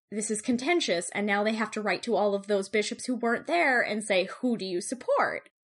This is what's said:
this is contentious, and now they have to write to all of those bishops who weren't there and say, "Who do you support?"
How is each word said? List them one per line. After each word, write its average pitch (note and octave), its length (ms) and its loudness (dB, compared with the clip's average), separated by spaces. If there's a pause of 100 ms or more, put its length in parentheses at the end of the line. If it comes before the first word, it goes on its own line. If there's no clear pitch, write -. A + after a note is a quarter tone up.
(100)
this G#3 200 -4
is G#3 100 -2
contentious, B3 720 0
and G3+ 160 -2
now G#3 180 2
they A3 100 2
have G#3+ 180 -2
to G#3+ 100 -4
write G3 220 0
to A#3+ 100 0
all G3+ 200 4
of G3 120 -4
those G3+ 240 0
bishops G#3+ 340 -2
who B3 120 -2
weren't A#3 300 0
there C#4+ 360 2
and G#3+ 200 -2
say, F#3 260 2 (120)
"Who A#3+ 160 0
do F3+ 80 -6
you F3+ 160 -2
support?" - 680 -2 (200)